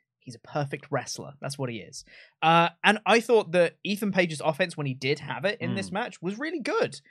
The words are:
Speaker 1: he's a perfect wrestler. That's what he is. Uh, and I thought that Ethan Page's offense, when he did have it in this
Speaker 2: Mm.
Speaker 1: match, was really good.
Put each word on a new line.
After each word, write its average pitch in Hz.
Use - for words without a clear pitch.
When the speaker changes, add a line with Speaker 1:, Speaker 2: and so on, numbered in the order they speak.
Speaker 1:
he's -
a -
perfect 143
wrestler. 127
That's 139
what 131
he 117
is. -
Uh, 170
and 208
I 214
thought 226
that 170
Ethan 202
Page's 175
offense, 170
when 147
he 131
did 135
have 131
it 202
in 175
this 190
Speaker 2:
Mm. 175
Speaker 1:
match, 208
was 196
really 311
good. 311